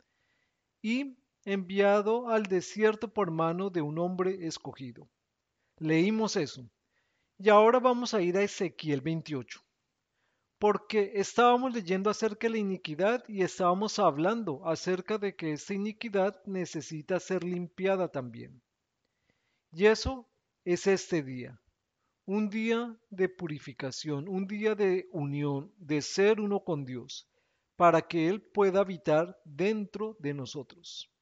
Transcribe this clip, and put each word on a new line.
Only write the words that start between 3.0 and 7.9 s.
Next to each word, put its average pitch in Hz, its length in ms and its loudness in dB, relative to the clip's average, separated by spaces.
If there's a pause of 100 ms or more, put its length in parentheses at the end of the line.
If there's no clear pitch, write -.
por 190 180 0
mano 165 380 0
de 175 120 -2
un 151 180 -4
hombre 185 480 -2
escogido. 131 600 -12 (680)
Leímos 185 580 2
eso. 131 340 -4 (680)
Y 190 100 -8
ahora 214 320 8
vamos 240 340 2